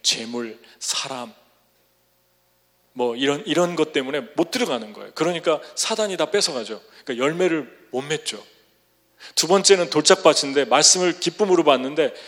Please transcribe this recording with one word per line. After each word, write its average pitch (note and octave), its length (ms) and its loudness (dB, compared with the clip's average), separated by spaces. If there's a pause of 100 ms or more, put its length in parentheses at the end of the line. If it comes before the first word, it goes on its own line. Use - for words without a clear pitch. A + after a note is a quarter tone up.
재물, A#2 560 -4 (200)
사람, B2 540 -8 (1600)
뭐 B2 220 -2
이런, C#3 300 -2
이런 E3+ 300 0
것 D#3 180 -2
때문에 C#3 280 -4 (140)
못 - 160 -2
들어가는 B2 420 -4
거예요. G2+ 220 -18
그러니까 D#3+ 460 -2 (140)
사단이 G#3+ 420 -4
다 D#3 140 -2
뺏어가죠. A#2+ 500 -4 (220)
그러니까 B2+ 220 -4
열매를 E3 680 -2
못 B2+ 100 -4
맺죠. C#3+ 420 -8 (920)
두 - 120 0
번째는 F#3 420 4
돌짝밭인데 D3 760 4
말씀을 D#3 540 4
기쁨으로 F3+ 440 2
받는데 C#3 500 2 (140)